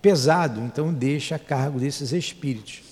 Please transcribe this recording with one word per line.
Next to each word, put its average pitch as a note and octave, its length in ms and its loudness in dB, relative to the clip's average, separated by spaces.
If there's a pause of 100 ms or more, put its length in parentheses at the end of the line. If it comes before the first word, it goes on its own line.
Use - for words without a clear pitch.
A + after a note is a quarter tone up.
pesado, D#3 600 4
então C#3 320 -2
deixa C#3+ 440 -2
a - 20 -6
cargo C#3 400 -2
desses C3+ 340 -4
espíritos. C#3 800 -6